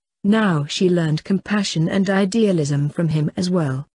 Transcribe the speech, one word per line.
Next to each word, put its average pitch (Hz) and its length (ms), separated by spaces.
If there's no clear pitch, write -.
Now 196 420
she 180 240
learned 160 340
compassion 190 640
and 190 200
idealism 190 800
from 170 180
him 151 280
as 180 140
well. 147 460